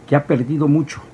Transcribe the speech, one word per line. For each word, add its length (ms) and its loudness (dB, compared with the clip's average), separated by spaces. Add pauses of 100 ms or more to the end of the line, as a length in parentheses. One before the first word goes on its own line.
que 80 4
ha 100 0
perdido 400 -2
mucho, 340 0 (140)